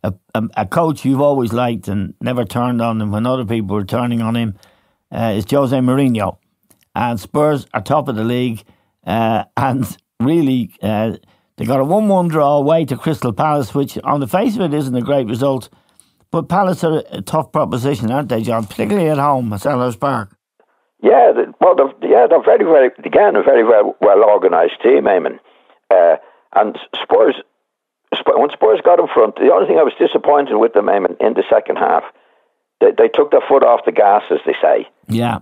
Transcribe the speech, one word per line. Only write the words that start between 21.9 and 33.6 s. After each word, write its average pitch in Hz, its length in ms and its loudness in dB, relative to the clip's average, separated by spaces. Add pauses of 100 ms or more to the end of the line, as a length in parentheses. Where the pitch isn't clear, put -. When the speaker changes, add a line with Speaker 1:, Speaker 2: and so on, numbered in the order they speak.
Speaker 2:
yeah, 240 180 6
they're - 160 4
very, - 200 4
very, 151 260 4 (140)
again, - 320 2
a 101 60 2
very, 135 200 4
very 107 280 4 (100)
well 101 240 6
organised 92 580 2
team, 135 220 4
Eamon. 82 340 -2 (520)
Uh, 85 260 4 (380)
and 104 240 0 (240)
Spurs, - 340 2 (760)
Sp-, - 240 -2
when 147 140 0
Spurs 214 340 0
got 175 140 6
in 165 100 0
front, 113 280 0
the 123 160 2
only 185 160 2
thing 165 100 2
I 160 60 4
was 131 140 -2
disappointed 143 600 0
with 113 160 2
them, 104 120 2
Eamon, 95 340 0
in 107 140 0
the 95 140 0
second - 280 0
half, - 260 0 (800)
they, - 160 6
they 113 120 4
took - 220 0
their 127 180 4
foot 139 160 4